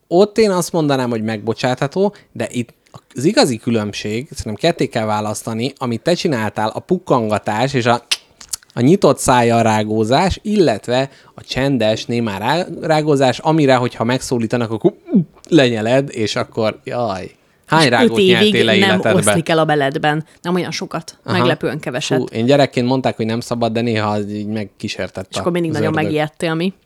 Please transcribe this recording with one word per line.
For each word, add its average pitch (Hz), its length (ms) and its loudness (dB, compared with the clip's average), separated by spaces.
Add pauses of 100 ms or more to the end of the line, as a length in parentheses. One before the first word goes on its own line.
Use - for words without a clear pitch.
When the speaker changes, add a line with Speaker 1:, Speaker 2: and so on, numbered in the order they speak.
(140)
Speaker 1:
ott 208 240 4
én 214 120 4
azt 180 220 -2
mondanám, 139 380 0
hogy 113 120 -2
megbocsátható, 127 920 -2 (180)
de 117 180 -6
itt 120 240 -6 (400)
az 127 100 -4
igazi 190 320 2
különbség, 107 760 -4
szerintem 110 240 -10
ketté 160 320 -2
kell 117 180 -4
választani, 107 720 -4
amit 120 260 -6
te 170 120 2
csináltál, 110 600 -2
a 123 60 -6
pukkangatás 117 920 0
és 123 120 0
a, 120 160 2 (720)
a - 60 -4
nyitott 147 380 4
szájjal 117 440 2
rágózás, 110 800 0
illetve 135 680 0 (240)
a 110 80 -20
csendes, 120 640 0
némán 117 320 -2
rá-, 151 280 -2 (140)
rágózás, 151 580 2
amire, 156 360 2
hogyha 123 300 0
megszólítanak, 120 640 -2
akkor 113 220 0 (560)
lenyeled, 127 640 2
és 110 240 -2
akkor 110 480 -2
jaj. 107 460 -6 (360)
Hány 160 180 2
Speaker 2:
És 131 60 4
Speaker 1:
rágót 120 200 4
Speaker 2:
öt 113 80 -2
évig 185 140 6
Speaker 1:
nyeltél 113 320 4
le 113 120 2
Speaker 2:
nem 104 120 4
Speaker 1:
életedbe? 95 260 2 (160)
Speaker 2:
oszlik 170 180 0
el 165 100 2
a 160 60 4
beledben. 151 600 0 (180)
Nem 175 120 -4
olyan 160 160 -2
sokat. - 540 -10
Speaker 1:
Aha. 185 140 -2
Speaker 2:
Meglepően 151 420 0
keveset. 143 380 -4
Speaker 1:
Fú, 127 60 -2
én 113 200 -4
gyerekként 131 420 2
mondták, 131 300 0
hogy 113 100 -2
nem 113 140 -2
szabad, 117 320 -2
de 113 80 -2
néha 110 300 0
az 104 220 -2
így 104 140 -6
megkísértett 101 840 -8
Speaker 2:
És - 60 -8
Speaker 1:
a - 40 -6
Speaker 2:
akkor 180 120 -2
mindig 175 180 -2
nagyon 151 180 -2
Speaker 1:
zördög. 156 160 0
Speaker 2:
megijedtél, 156 500 -2
mi? 175 180 -2 (140)